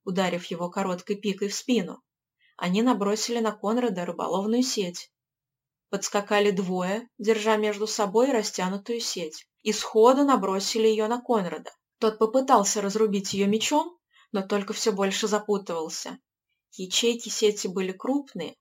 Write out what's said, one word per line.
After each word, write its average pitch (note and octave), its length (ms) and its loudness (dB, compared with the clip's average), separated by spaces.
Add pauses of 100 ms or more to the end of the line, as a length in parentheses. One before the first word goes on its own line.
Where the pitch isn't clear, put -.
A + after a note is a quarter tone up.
ударив F3+ 420 -2
его F3 240 -6
короткой F#3+ 460 -4
пикой G3 320 -4
в G3+ 60 -8
спину, - 480 -2 (540)
они F3+ 240 0
набросили A3 580 0
на A3 140 0
Конрада G#3 540 -2
рыболовную F#3+ 560 0
сеть. F#3+ 500 -4 (760)
Подскакали G#3 600 0
двое, F#3 560 -2 (120)
держа G#3+ 380 2
между G#3+ 300 -2
собой A3 460 2
растянутую A3+ 680 -2
сеть, - 460 -8 (160)
и G#3+ 100 0
сходу B3 520 6
набросили G#3 640 2
её G#3+ 180 2
на A#3+ 140 -2
Конрада. F3+ 500 -2 (280)
Тот A3 200 0
попытался A3 640 4
разрубить G3+ 540 0
её G3 120 2
мечом, D4 520 0 (340)
но G3+ 80 -2
только G3+ 320 -2
всё G#3+ 200 -2
больше G3 360 0
запутывался. G3 880 -4 (540)
Ячейки A#3 560 0
сети G#3 400 0
были F#3 240 -4
крупные, B3 680 -6